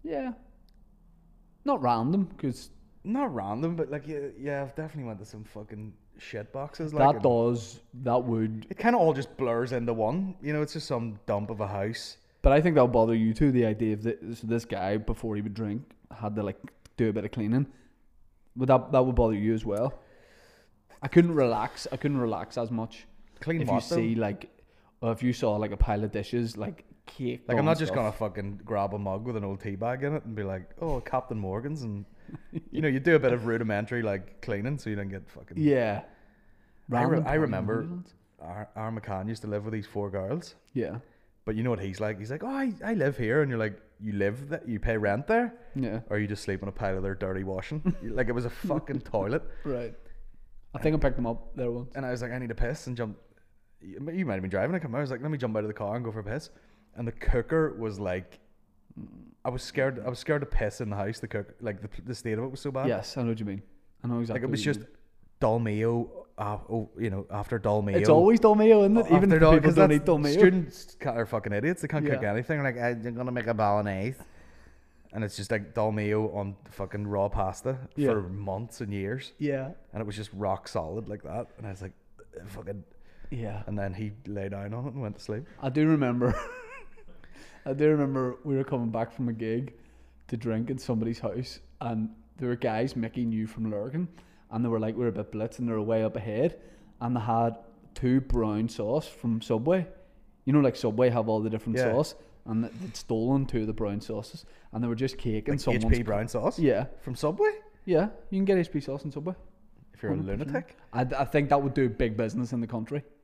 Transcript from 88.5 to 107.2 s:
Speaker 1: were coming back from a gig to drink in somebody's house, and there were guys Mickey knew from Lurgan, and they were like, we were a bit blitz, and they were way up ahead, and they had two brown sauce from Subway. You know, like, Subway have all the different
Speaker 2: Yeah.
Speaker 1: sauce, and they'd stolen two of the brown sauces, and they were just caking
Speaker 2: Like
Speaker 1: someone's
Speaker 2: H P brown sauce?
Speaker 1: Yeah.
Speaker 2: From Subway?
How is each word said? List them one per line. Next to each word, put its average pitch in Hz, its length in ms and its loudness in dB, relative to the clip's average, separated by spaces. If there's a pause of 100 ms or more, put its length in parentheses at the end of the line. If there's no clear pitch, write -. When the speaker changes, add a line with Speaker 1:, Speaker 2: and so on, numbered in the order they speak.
Speaker 1:
were 135 80 2
coming 120 260 -2
back 113 220 -2
from 123 180 -2
a 117 40 -2
gig 113 400 -2 (540)
to 120 100 -4
drink 113 320 -2
in 131 80 -2
somebody's 117 420 -2
house, 120 400 -6 (220)
and 110 280 -2 (280)
there 123 120 -2
were 120 60 0
guys 120 400 -2
Mickey 117 300 -4
knew 110 220 -2
from 110 220 -6
Lurgan, 131 380 -4 (440)
and 113 120 -2
they 117 60 0
were 113 100 2
like, 110 160 -2
we 123 60 -2
were 120 80 2
a - 20 0
bit 95 200 -6
blitz, 110 280 -6
and 120 80 -2
they 117 60 0
were 110 80 0
way 110 220 2
up 110 120 0
ahead, 110 440 -2 (420)
and 120 140 -2
they 120 60 0
had 113 360 2 (360)
two 131 280 2
brown 110 480 0
sauce 120 380 -2
from 113 340 -2
Subway. 156 440 2 (600)
You 135 80 4
know, 147 80 8
like, 127 140 4
Subway 120 340 4
have 117 200 2
all 110 120 2
the 110 80 -2
different 110 280 -2
Speaker 2:
Yeah. 123 140 4
Speaker 1:
sauce, 143 240 0 (300)
and 113 180 0
they'd 120 320 -8
stolen 127 500 0
two 120 160 -2
of 107 60 -2
the 110 60 -2
brown 101 280 -2
sauces, - 440 -10 (260)
and 117 120 -4
they 120 40 -2
were 117 80 0
just 131 220 -2
caking 110 380 -2
Speaker 2:
Like 131 40 -2
Speaker 1:
someone's 123 260 2
Speaker 2:
H 113 60 6
P 120 120 6
brown 107 240 0
sauce? 120 300 -2
Speaker 1:
Yeah. 127 280 4 (160)
Speaker 2:
From 127 140 -6
Subway? 220 360 2 (340)